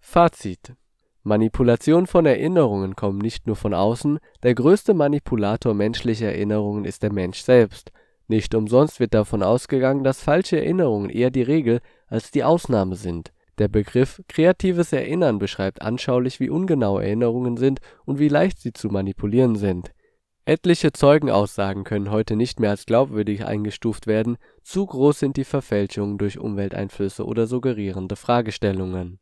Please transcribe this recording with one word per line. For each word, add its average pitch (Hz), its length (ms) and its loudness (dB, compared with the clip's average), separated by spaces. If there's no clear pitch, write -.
Fazit: - 720 0
Manipulation 120 840 2
von 170 200 4
Erinnerungen 120 680 2
kommen 101 220 -2
nicht 110 280 -6
nur 107 100 -2
von 101 180 -4
außen, 117 440 0
der 123 120 4
größte 156 380 4
Manipulator 127 800 0
menschlicher 110 540 -2
Erinnerungen 104 580 -2
ist - 200 -8
der 104 80 -2
Mensch 95 300 -4
selbst. 120 500 4
Nicht 110 280 -2
umsonst 117 460 2
wird 113 140 -2
davon 107 280 0
ausgegangen, 131 600 0
dass 135 180 -2
falsche 170 340 0
Erinnerungen 143 540 0
eher 123 200 0
die 131 120 -2
Regel 120 380 2
als - 240 -6
die 127 140 -2
Ausnahme 113 520 2
sind. 87 360 -8
Der 107 100 2
Begriff 110 600 0
kreatives 175 640 2
Erinnern 143 460 0
beschreibt 95 440 -4
anschaulich, 123 580 -2
wie 131 80 -2
ungenau 139 500 0
Erinnerungen 117 600 -2
sind 131 220 0
und 139 120 -4
wie 147 100 2
leicht 160 320 2
sie 113 120 -8
zu - 160 -8
manipulieren 101 680 0
sind. 95 340 -4
Etliche 170 460 2
Zeugenaussagen 104 920 2
können 101 260 -4
heute 110 260 -2
nicht 120 240 -2
mehr 107 100 2
als 101 160 -6
glaubwürdig 107 580 0
eingestuft 107 640 -6
werden, 110 320 0
zu 190 240 -4
groß 143 320 2
sind 139 180 -2
die 135 80 -4
Verfälschungen 101 720 -4
durch 101 220 -4
Umwelteinflüsse 101 880 -6
oder 113 200 -2
suggerierende 101 680 -4
Fragestellungen. 95 1040 -4